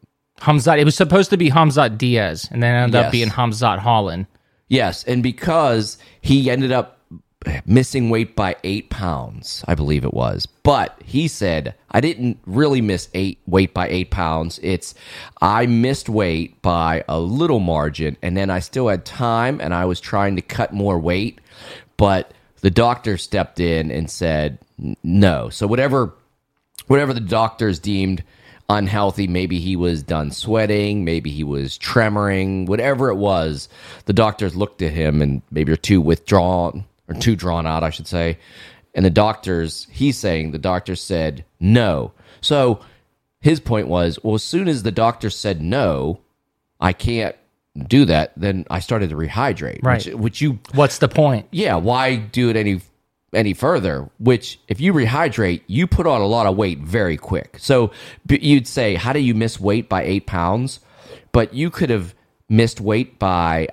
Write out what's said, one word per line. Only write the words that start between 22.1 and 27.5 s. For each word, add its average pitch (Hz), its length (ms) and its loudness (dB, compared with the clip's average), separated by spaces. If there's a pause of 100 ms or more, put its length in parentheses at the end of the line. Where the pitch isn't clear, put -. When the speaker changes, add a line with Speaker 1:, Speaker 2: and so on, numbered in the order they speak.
Speaker 2:
the 95 100 4
doctor 117 460 2
stepped - 420 -4
in 82 320 0
and 78 180 -6
said, 76 500 -2 (220)
'N-, - 220 -6
no.'" 85 460 4
So - 180 -6
whatever, 123 480 0 (720)
whatever 135 260 4
the 120 80 -4
doctors 110 600 0